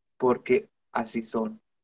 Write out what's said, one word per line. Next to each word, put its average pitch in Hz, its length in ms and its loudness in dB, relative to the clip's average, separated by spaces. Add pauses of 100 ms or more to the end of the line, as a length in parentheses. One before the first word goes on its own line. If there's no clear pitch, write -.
(180)
porque 127 500 2 (240)
así 117 300 -4
son, 113 380 -4 (240)